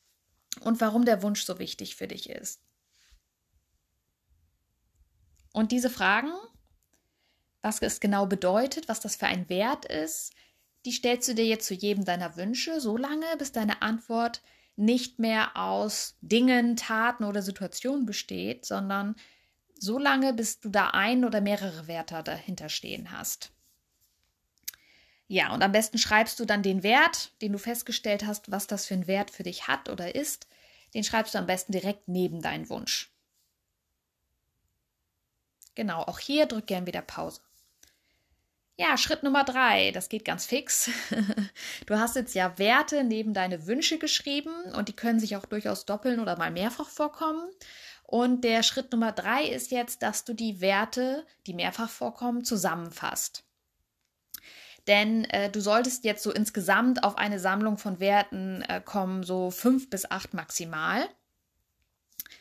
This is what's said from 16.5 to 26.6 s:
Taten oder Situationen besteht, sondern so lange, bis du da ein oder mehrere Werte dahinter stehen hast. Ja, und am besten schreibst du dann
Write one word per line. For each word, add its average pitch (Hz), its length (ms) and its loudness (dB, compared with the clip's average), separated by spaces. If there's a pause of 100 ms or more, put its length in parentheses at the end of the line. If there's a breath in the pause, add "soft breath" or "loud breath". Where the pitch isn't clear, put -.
Taten 226 480 0
oder 202 180 0
Situationen 202 640 -2
besteht, 202 600 -6
sondern 196 500 -2 (640 soft breath)
so 208 200 -2
lange, 269 360 4
bis 220 260 -2
du 220 100 -8
da 196 220 4
ein 240 340 4
oder 214 160 2
mehrere 196 460 -2
Werte 165 360 -8
dahinter 156 460 -8
stehen - 420 -8
hast. - 400 -10 (1800 soft breath)
Ja, 180 260 0
und - 100 2
am 196 80 4
besten 220 260 4
schreibst 220 420 4
du 233 60 -4
dann 208 160 2